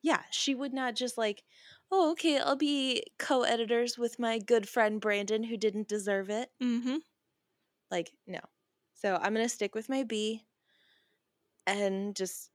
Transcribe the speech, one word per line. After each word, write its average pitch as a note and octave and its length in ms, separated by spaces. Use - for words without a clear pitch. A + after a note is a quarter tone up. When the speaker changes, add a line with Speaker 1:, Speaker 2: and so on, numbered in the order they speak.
Speaker 1:
Yeah, D4+ 300
she - 240
would C4 180
not B3+ 220
just A#3+ 220
like, G#3+ 260
"Oh, F4+ 200
okay, D#4+ 280
I'll - 160
be C#4 480
co-editors A#3+ 760
with A#3+ 220
my A3+ 200
good G#3 300
friend G#3+ 320
Brandon G#3 440
who A3+ 120
didn't G#3 320
deserve G3 400
it." A3 220
Speaker 2:
Mm-hmm. B3 360
Speaker 1:
Like, E3+ 200
no. F#3 120
So G3 240
I'm G3+ 160
gonna A3+ 160
stick G#3 260
with A3 140
my C4+ 140
B A3 420
and G3 480
just - 400